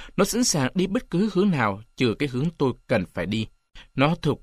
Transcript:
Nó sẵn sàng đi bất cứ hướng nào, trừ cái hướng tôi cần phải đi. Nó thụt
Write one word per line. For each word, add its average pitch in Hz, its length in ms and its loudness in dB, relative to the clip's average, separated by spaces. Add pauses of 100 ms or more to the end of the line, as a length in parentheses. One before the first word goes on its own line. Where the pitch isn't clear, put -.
(180)
Nó 196 80 6
sẵn 240 180 0
sàng 143 300 0
đi 190 140 0
bất 226 220 -4
cứ 202 240 0
hướng 190 180 4
nào, 110 300 0 (140)
trừ 117 240 2
cái 143 100 -2
hướng 127 280 -2
tôi 131 160 2 (140)
cần 104 180 0
phải 90 200 -6
đi. 107 220 -2 (480)
Nó 147 200 2
thụt 143 280 -2